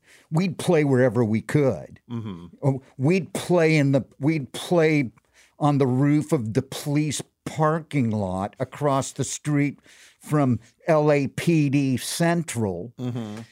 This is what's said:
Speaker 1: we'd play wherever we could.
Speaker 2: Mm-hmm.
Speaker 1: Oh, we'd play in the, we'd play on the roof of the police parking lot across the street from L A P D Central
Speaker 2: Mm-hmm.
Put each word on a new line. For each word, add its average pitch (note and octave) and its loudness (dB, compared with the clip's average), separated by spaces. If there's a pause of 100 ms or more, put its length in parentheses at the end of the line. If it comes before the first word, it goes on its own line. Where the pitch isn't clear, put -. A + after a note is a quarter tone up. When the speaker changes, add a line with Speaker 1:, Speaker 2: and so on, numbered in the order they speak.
(320)
Speaker 1:
we'd E3+ 0
play D#3+ 2
wherever B2+ 4
we G#2+ 0
could. A#2 -2 (100)
Speaker 2:
Mm-hmm. G#2 -10 (180)
Speaker 1:
Oh, C3+ 0 (160)
we'd D#3+ 0
play D#3+ 2
in C#3 2
the, B2+ 0 (140)
we'd D3 -2
play D#3 0 (480)
on D3 2
the C#3 2
roof C#3+ 2
of A2+ -2
the B2+ 2
police D3+ -4 (220)
parking D3+ 0
lot G2 -4
across C3+ -2
the C#3 -8
street C#3+ -2 (400)
from C3+ 0 (300)
L D3+ 4
A C#3+ 2
P D#3 2
D C3+ 2
Central A#2+ -2
Speaker 2:
Mm-hmm. A#2 -8